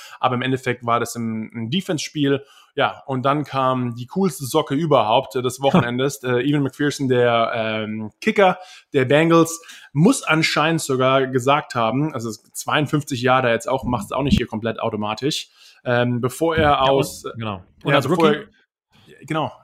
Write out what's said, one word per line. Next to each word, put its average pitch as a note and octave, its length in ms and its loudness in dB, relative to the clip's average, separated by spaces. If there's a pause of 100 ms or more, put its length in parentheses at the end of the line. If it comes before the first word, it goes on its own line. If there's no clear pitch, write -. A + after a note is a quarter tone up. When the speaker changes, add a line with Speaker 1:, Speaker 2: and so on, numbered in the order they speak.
(180)
Speaker 1:
aber B2 160 0
im B2 80 -2
Endeffekt B2+ 440 -4
war A#2 120 2
das A#2 160 -6
ein, A2+ 400 -6
ein A2+ 160 -8
Defense-Spiel. D3 720 -2 (320)
Ja, A2+ 320 -2
und C3 180 -4
dann C#3+ 200 0
kam B2+ 520 -2
die B2 100 -10
coolste F3+ 400 -4
Socke D3 280 -2
überhaupt, C3+ 640 2
äh, B2 60 -4
des B2 180 -4
Wochenendes. C3+ 640 0
Speaker 2:
<laughs> - 20 -8
Speaker 1:
Äh, B2+ 240 0
Evan D3 140 2
McPherson, C#3 460 -2
der, A#2+ 460 2
ähm, A2 580 -6 (100)
Kicker G3 360 4 (360)
der C3 100 2
Bengals, D#3+ 580 4 (300)
muss F#3+ 300 4
anscheinend D#3+ 580 0
sogar C3 460 2
gesagt C3 480 0
haben, C3 400 0
also A2+ 160 -8
zweiundfünfzig C#3 920 -4
Yarder B2+ 320 2
jetzt A2+ 160 -2
auch, C3 160 -2
macht's B2 280 -4
auch C#3 100 -2
nicht C#3+ 160 2
hier A#2 80 -2
komplett A2 340 -6
automatisch, A2 680 -6 (360)
ähm, B2 380 0
bevor D#3+ 340 -2
er D#3+ 60 2
Speaker 2:
Ja, C#3+ 200 4
und C3+ 60 4
Speaker 1:
aus C#3 360 0 (120)
Speaker 2:
genau. G#2 260 -6 (220)
Und D3 60 -2
Speaker 1:
ja, C#3 60 4
Speaker 2:
als C3 120 2
Speaker 1:
bevor E3 200 4
Speaker 2:
Rookie? D3 120 0
Speaker 1:
er, - 60 -16 (800)
genau. D3+ 260 -2 (140)